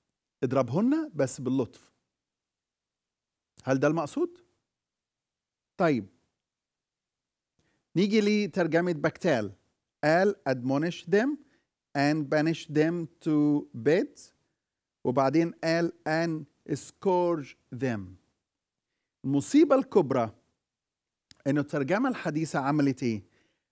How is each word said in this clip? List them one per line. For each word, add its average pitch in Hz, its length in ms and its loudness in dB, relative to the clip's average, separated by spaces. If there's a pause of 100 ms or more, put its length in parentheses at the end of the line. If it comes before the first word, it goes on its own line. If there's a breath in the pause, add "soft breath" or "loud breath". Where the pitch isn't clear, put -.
(440)
"اضربهن 175 720 0
بس 139 260 -4
باللطف." 131 520 -6 (1700)
هل 135 160 0
ده 143 80 2
المقصود؟ 165 500 -4 (1400)
طيب، 131 320 0 (1900)
نيجي 208 500 2
لترجمة 170 460 0
بكتال. 147 640 -2 (500)
قال: 180 320 2 (140)
"Admonish 135 560 -2
them 233 320 0 (600 soft breath)
and 147 300 0
banish 156 400 0
them 156 400 0 (180)
to 147 380 2 (240)
bed." 196 320 0 (880)
وبعدين 135 460 2
قال: 165 420 -2 (140)
"And 160 380 -2 (280)
scourge 175 840 -4 (200)
them." 117 260 -4 (1200)
المصيبة 262 500 4
الكبرى 131 600 2 (1120)
إنه 143 140 0
الترجمة 160 480 -2
الحديثة 160 500 -4
عملت 139 440 0
إيه؟ 113 200 -4 (480)